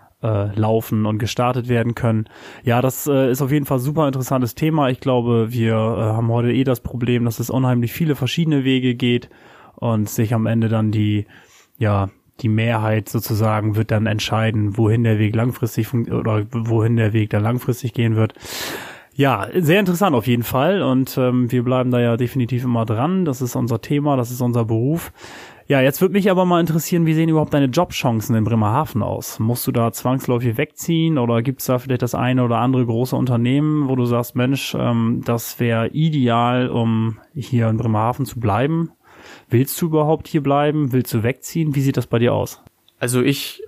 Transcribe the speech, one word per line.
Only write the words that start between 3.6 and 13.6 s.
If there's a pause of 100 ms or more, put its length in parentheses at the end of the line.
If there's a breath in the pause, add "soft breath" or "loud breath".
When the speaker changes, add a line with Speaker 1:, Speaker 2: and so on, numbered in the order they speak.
Speaker 1:
Fall
ein
super
interessantes
Thema.
Ich
glaube,
wir,
äh,
haben
heute
eh
das
Problem,
dass
es
unheimlich
viele
verschiedene
Wege
geht (460 loud breath)
und
sich
am
Ende
dann
die, (520 loud breath)
ja, (300)
die
Mehrheit
sozusagen